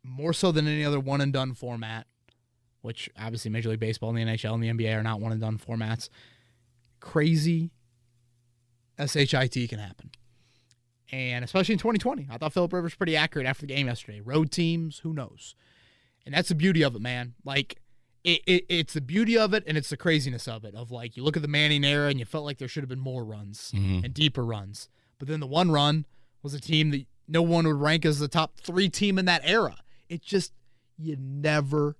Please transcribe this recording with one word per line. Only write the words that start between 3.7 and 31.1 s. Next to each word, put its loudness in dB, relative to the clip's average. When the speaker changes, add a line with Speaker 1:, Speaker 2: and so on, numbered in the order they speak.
Speaker 1:
Baseball -2
and 0
the 0
N 0
H -2
L -2
and 0
the 0
N 0
B 0
A 0
are 0
not -2
one-and-done -2
formats, -6
crazy 2
S -4
H 4
I 4
T -2
can -6
happen. -14
And -4
especially 2
in 2
twenty 2
twenty, -2
I -6
thought -2
Philip 2
Rivers -2
pretty 0
accurate 2
after -2
the -10
game 0
yesterday. -8
Road 2
teams, 0
who -6
knows? -12
And -10
that's 2
the 2
beauty 4
of 2
it, -6
man. -6
Like, -2
it, 4
it, 4
it's 0
the -2
beauty 2
of 4
it, 0
and 0
it's -4
the -6
craziness 0
of -10
it. -16
Of, -12
like, -12
you -8
look 2
at 2
the -4
Manning 4
era, 2
and 0
you -6
felt -6
like -10
there -8
should -8
have -10
been -8
more -6
runs -12
Speaker 2:
Mm-hmm. 2
Speaker 1:
and -6
deeper 0
runs. -8
But -10
then -4
the -6
one 4
run 4
was -8
a -8
team 4
that -2
no 4
one 4
would 4
rank 2
as 4
the -2
top 0
three 0
team 2
in 0
that 4
era. 2
It -8
just, -2
you -6